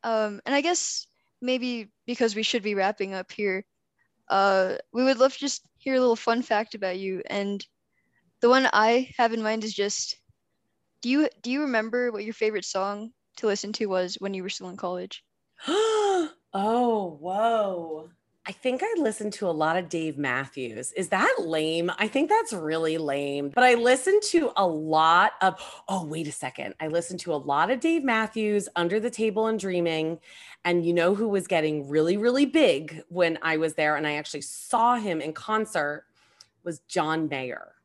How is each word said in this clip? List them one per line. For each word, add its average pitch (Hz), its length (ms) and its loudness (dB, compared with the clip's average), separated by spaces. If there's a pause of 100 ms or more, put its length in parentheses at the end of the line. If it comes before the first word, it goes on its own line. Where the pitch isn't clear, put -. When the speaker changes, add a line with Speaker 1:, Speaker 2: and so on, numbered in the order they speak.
Speaker 1:
Um, 214 420 0
and 269 100 0
I 285 60 4
guess - 460 -2 (340)
maybe 247 480 -4 (180)
because 233 280 0
we 214 80 -2
should 226 220 0
be 208 100 -2
wrapping 196 400 0
up 190 160 -8
here, 196 340 -4 (640)
uh, 190 480 2 (160)
we 240 120 0
would 262 140 4
love 262 140 6
to - 60 -14
just 277 240 -6 (160)
hear 269 160 -2
a 254 60 4
little 240 160 4
fun 233 260 0
fact 226 320 -2
about 190 240 -4
you. 190 280 -6
And 202 380 -4 (760)
the 240 80 6
one 262 240 6
I 233 460 4
have 226 140 4
in 226 100 -2
mind 214 220 -2
is 214 100 -6
just, - 420 -2 (840)
do 240 80 -6
you, 285 200 4 (140)
do 240 80 -6
you 277 120 0
remember 240 500 0
what 208 120 -6
your 220 100 -8
favorite 214 300 -2
song 202 480 -6 (240)
to - 100 -4
listen 202 280 -2
to 220 120 -4
was 185 340 -2
when 196 120 -6
you 190 100 -8
were 185 60 -8
still 190 200 -10
in 180 80 -14
college? 180 480 -8 (420)
Speaker 2:
<gasps> 403 640 2 (260)
Oh, 214 640 0
whoa. 180 920 -2 (340)
I 190 80 -10
think 254 320 -2
I 440 160 -2
listened 214 340 -2
to 196 140 -4
a - 20 0
lot 160 280 2
of 175 100 -6
Dave 160 300 -4
Matthews. 127 720 -4
Is 185 160 -4
that 311 300 2
lame? 160 600 0
I 208 100 0
think 277 200 0
that's 427 240 2
really 160 460 -2
lame. 143 560 -2
But 247 100 4
I 254 80 8
listened 262 520 4
to 302 340 2
a 196 80 4
lot 160 720 4
of, 185 180 2 (300)
oh, 190 160 -2
wait 156 240 -6
a 147 40 -10
second. - 460 -10
I 156 100 -6
listened 170 320 -2
to 175 120 -4
a 151 40 0
lot 143 340 2
of 254 100 0
Dave 330 240 2
Matthews, 220 720 0
Under 175 240 0
the 226 80 -4
Table 220 380 0
and 220 120 0
Dreaming. 170 600 -2 (480)
And 175 180 2
you 170 80 2
know 175 220 4
who 214 120 -2
was 196 200 -2
getting 151 420 0
really, 160 300 2
really 247 260 4
big 160 640 2
when 170 320 0
I 160 160 0
was 156 160 0
there, 151 240 2
and 151 100 -2
I 147 100 -2
actually 151 260 -8
saw 240 540 0
him 185 260 -4
in 156 100 -6
concert, 165 720 -4 (600)
was 175 160 -8
John 160 500 0
Mayer. 131 420 -8 (120)